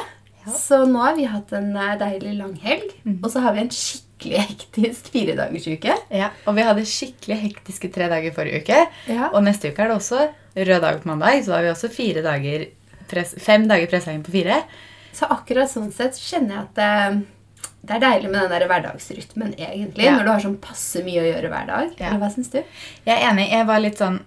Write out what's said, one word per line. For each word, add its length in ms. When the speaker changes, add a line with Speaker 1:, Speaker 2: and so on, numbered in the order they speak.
Speaker 1:
Ja. 80
Speaker 2:
Så 320
nå 160
har 140
vi 100
hatt 280
en, 220
eh, 220
deilig 400
langhelg, 560
Speaker 1:
Mm. 200
Speaker 2:
og 80
så 100
har 120
vi 80
en 80
skikkelig 340
hektisk 720
firedagersuke. 840
Speaker 1:
Ja, 180
og 80
vi 60
hadde 240
skikkelig 560
hektiske 500
tre 180
dager 220
forrige 300
uke, 260
Speaker 2:
Ja. 260
Speaker 1:
og 100
neste 280
uke 80
er 80
det 100
også 320
rød 260
dag 200
på 60
mandag, 360
så 40
da 80
har 80
vi 80
også 200
fire 300
dager 440
press-, 300
fem 280
dager 200
presset 260
inn 100
på 80
fire. 320
Speaker 2:
Så 160
akkurat 400
sånn 220
sett 220
så 240
kjenner 180
jeg 40
at, 180
eh, 420
det 100
er 40
deilig 320
med 100
den 80
der 180
hverdagsrytmen, 920
egentlig, 460
Speaker 1:
Ja. 120
Speaker 2:
når 60
du 80
har 80
sånn 180
passe 460
mye 160
å 140
gjøre 160
hver 180
dag. 320
Speaker 1:
Ja. 100
Speaker 2:
Eller 100
hva 140
synes 160
du? 140
Speaker 1:
Jeg 160
er 80
enig, 200
jeg 180
var 120
litt 180
sånn, 300